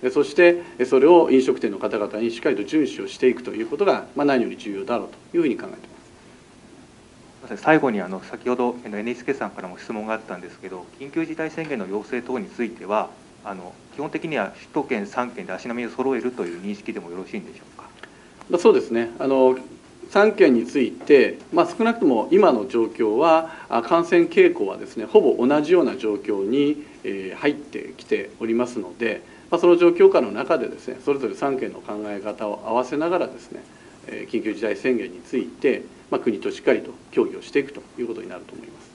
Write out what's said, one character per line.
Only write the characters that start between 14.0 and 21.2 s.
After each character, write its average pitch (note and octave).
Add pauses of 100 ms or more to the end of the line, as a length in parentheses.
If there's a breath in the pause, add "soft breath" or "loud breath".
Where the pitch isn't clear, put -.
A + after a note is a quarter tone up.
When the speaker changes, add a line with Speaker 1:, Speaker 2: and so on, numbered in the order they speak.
Speaker 2:
的 D#3+
に D3+
は G2
首 -
都 C#3+
圏 G#2+
三 B2
県 G2
で F2+
足 F#2
並 A#2+
み A#2+
を G#2+
揃 C3
え A2+
る A#2+
と B2
い E2+
う F2+
認 G2+
識 G#2+
で G#2+
も F2
よ F2
ろ F#2
し -
い G#2
ん E2+
で D#2
し -
ょ - (140)
う -
か？ - (600 loud breath)
Speaker 1:
ま -
あ、 -
そ A3
う G3
で B2+
す -
ね。 A#2
あ C#3
の、 C3 (500)
三 G#3
県 E3+
に A#2
つ C#3+
い A2+
て、 B2 (140)